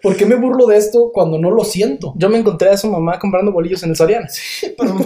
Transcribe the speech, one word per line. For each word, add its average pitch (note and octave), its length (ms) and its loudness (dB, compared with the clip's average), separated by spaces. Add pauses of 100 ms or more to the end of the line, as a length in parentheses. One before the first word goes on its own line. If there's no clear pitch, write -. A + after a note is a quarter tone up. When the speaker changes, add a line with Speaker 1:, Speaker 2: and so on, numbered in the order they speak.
Speaker 1:
¿por F#3+ 140 2
qué G3+ 100 2
me A#3+ 100 4
burlo B3+ 300 0
de G#3+ 120 4
esto A#3 340 2
cuando D#3+ 260 0
no E3+ 120 0
lo A3 140 2
siento? G3+ 520 -4
Speaker 2:
Yo F3+ 140 2
me A3+ 80 2
encontré G3 320 2
a G3+ 60 4
su G#3 120 -4
mamá F3 300 -2
comprando G3 340 0
bolillos F3+ 300 -2
en E3 80 -2
el D#3+ 60 -2
Soriana. F#3+ 320 2
Speaker 1:
Sí, - 500 -10
pero A#3 160 -2 (120)